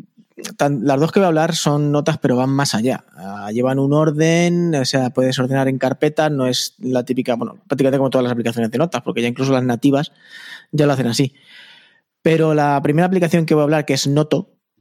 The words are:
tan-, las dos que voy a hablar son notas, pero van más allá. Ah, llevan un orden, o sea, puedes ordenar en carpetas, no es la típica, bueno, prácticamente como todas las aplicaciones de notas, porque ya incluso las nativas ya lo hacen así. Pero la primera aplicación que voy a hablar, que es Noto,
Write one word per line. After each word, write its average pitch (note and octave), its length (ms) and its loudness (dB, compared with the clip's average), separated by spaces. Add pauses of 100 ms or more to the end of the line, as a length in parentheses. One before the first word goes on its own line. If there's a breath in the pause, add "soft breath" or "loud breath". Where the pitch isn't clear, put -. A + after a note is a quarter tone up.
(560)
tan-, C#3+ 280 0
las C3+ 140 2
dos D#3 140 0
que G3+ 80 2
voy G3 60 4
a - 20 2
hablar E3 260 0
son D3 380 0
notas, D3 260 0
pero B2+ 160 0
van B2+ 160 0
más C3+ 240 0
allá. A2+ 300 -2 (100)
Ah, G2+ 380 -12
llevan B2+ 260 0
un C#3 140 0
orden, E3 840 2
o C3 100 0
sea, B2+ 260 -2
puedes C3 280 0
ordenar C3+ 300 0
en C3+ 100 -2
carpetas, D3+ 540 0
no C3 160 0
es - 320 -4
la B2+ 240 -2
típica, B2 320 -2
bueno, A#2 220 -10 (100)
prácticamente C3+ 300 0
como C3 120 2
todas B2+ 140 2
las B2 80 -2
aplicaciones A2+ 400 -2
de A#2+ 60 -4
notas, D3 240 -2
porque A#2 200 -4
ya A#2+ 60 0
incluso C3 240 -2
las B2+ 100 2
nativas C#3 480 0 (600 loud breath)
ya D3+ 140 2
lo C#3+ 80 2
hacen B2+ 120 -2
así. C3 280 -2 (880 loud breath)
Pero D#3+ 320 2
la D3 280 2
primera D#3+ 240 2
aplicación F3 400 2
que D#3 80 2
voy D3+ 80 4
a - 20 2
hablar, D3+ 200 0
que C#3 100 0
es C3 120 -2
Noto, D3+ 480 0 (260)